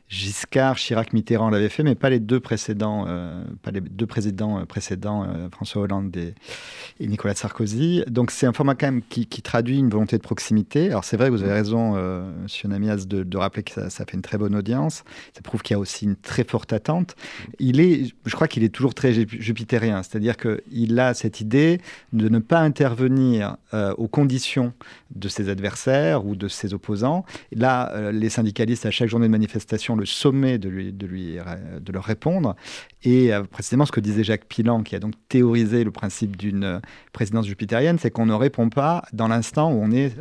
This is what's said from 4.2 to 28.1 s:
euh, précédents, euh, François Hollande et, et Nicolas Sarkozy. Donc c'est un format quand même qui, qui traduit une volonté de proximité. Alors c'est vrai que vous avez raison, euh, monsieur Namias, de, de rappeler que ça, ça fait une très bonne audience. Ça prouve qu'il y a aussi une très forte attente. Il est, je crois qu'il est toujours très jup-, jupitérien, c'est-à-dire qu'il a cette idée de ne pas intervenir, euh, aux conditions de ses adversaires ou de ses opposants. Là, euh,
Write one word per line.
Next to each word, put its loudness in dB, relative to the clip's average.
euh, -6
précédents, -6
euh, -6
François -4
Hollande -2
et, -6
et -4
Nicolas -2
Sarkozy. 0
Donc 2
c'est 0
un 4
format 2
quand -2
même 0
qui, -4
qui -12
traduit 0
une 6
volonté 2
de 0
proximité. 0
Alors 0
c'est -2
vrai 6
que 4
vous 2
avez 2
raison, 2
euh, -4
monsieur -8
Namias, -2
de, -2
de -4
rappeler -2
que -10
ça, -6
ça -10
fait -14
une -4
très -6
bonne 0
audience. -2
Ça -20
prouve -6
qu'il -2
y 2
a 0
aussi -6
une 0
très -2
forte -2
attente. -2
Il 2
est, 6
je -4
crois 2
qu'il 0
est 4
toujours 0
très 2
jup-, 0
jupitérien, 0
c'est-à-dire -2
qu'il 0
a 4
cette -4
idée 2
de 2
ne 4
pas 4
intervenir, 2
euh, 0
aux -4
conditions 0
de -8
ses -4
adversaires 0
ou -2
de -6
ses -6
opposants. -2
Là, 2
euh, -4